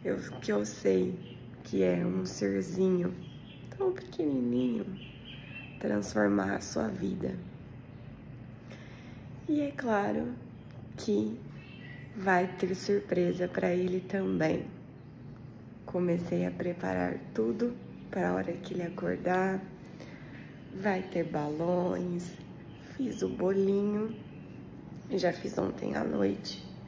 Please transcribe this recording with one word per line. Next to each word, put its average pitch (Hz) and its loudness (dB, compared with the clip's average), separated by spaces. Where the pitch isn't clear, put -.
Eu, 196 2
que 214 0
eu 208 4
sei 185 4
que 196 2
é 180 6
um 185 2
serzinho 185 2
tão 381 4
pequenininho 247 2
transformar 107 4
a - -2
sua 220 0
vida. 190 -2
E 294 4
é 285 2
claro 226 2
que 214 2
vai 185 6
ter 185 0
surpresa 180 2
pra 185 2
ele 180 2
também. 190 2
Comecei 175 2
a 180 2
preparar 175 0
tudo 233 2
pra 180 2
hora 185 0
que - -6
ele 180 0
acordar. 185 2
Vai 190 0
ter 170 0
balões. 175 2
Fiz 233 0
o 190 2
bolinho. 202 4
Já 180 4
fiz - -4
ontem - 0
à - 0
noite. - 2